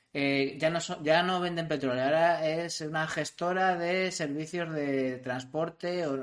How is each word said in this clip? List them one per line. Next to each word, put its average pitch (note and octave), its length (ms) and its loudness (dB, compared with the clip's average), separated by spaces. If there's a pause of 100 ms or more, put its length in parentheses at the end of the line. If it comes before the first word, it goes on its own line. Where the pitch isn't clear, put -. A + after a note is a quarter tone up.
(140)
eh, C#3 440 0
ya D#3+ 120 2
no E3+ 100 0
so-, F3 220 -6
ya D#3 200 6
no F3+ 160 2
venden E3+ 300 -2
petróleo, C3+ 340 0
ahora D#3+ 460 4
es E3 320 -2
una D#3 280 -2
gestora F3+ 680 0
de F3+ 340 0
servicios D#3+ 600 -4
de C3+ 460 0
transporte, E3 880 -4
o, C#3 60 -2 (100)